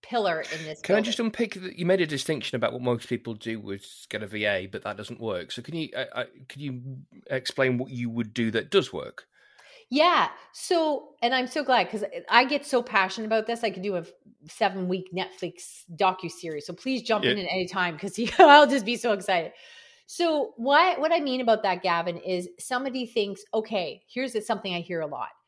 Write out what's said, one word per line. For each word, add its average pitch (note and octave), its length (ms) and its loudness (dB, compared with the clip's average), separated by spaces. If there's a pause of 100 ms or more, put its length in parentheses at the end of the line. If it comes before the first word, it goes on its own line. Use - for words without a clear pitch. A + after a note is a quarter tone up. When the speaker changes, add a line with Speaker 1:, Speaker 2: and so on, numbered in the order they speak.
Speaker 1:
pillar G3 400 0
in D#3 240 -8
this D#3 180 -10
Speaker 2:
Can F#3 140 4
I A3 40 4
Speaker 1:
building. A3+ 80 -2
Speaker 2:
just A3+ 100 -4
unpick A3+ 340 -2
that F#3 260 -12
you F3 60 -2
made F#3 160 4
a E3+ 40 2
distinction C#3+ 520 -4
about A2+ 160 2
what B2 80 -6
most A#2+ 260 0
people A#2 280 -4
do A2+ 240 -8
was G2 500 -12
get G#2 120 -6
a G#2 60 -10
V G#2 180 -2
A, F#2+ 220 0
but G2 160 -10
that G#2 140 -6
doesn't A2 240 -12
work. F#2+ 320 -4
So - 80 -12
can D3+ 140 -12
you, D#3+ 200 -6
uh, B2+ 180 -4
uh, - 120 -4 (240)
can C#3 120 -14
you C3 360 -10 (300)
explain C3 500 0
what B2+ 120 -4
you A#2+ 200 -6
would A2+ 240 -4
do A2+ 180 0
that G#2+ 180 -2
does F#3 220 2
work? - 360 -12 (600)
Speaker 1:
Yeah. D4 400 4 (240)
So, D#4+ 680 -2
and B3 120 2
I'm B3+ 140 0
so C#4+ 160 -4
glad, A3+ 260 2
'cause G#3+ 140 -6 (260)
I A#3 160 6
get C#4+ 200 -2
so B3 160 0
passionate G#3+ 460 -2
about A3 200 0
this. A#3 160 -4
I A3 60 0
could F#3 140 -10
do G3+ 120 -4
a F3 60 -4
f-, E3 100 -16 (380)
seven-week F#3 640 -2
Netflix - 720 -8 (120)
docuseries. E3+ 680 -2
So F3 100 -10
please B3+ 300 -4
jump G#3 220 0
Speaker 2:
Yeah. - 40 4
Speaker 1:
in G#3 80 2
at G3+ 120 -4
any F3+ 180 -2
time, F3+ 300 -2
'cause G3 200 -8
<laughs> - 20 -8
you, A3+ 100 0 (100)
I'll D4 280 12
just B3 180 2
be A#3+ 100 -2
so A#3 180 0
excited. F3+ 380 0 (540)
So - 520 0
what, C#4+ 420 4
what D#4 140 2
I E4+ 60 4
mean B3+ 220 -2
about A3 220 4
that, F#3 200 0
Gavin, E3+ 340 0
is F3+ 320 -4 (100)
somebody B3+ 460 -4
thinks, G3+ 380 -2 (100)
okay, G#3+ 540 -4
here's B3+ 260 -6 (120)
something G3 280 -4
I F3 80 -4
hear E3+ 200 -6
a D3+ 60 -4
lot B2 220 -8 (180)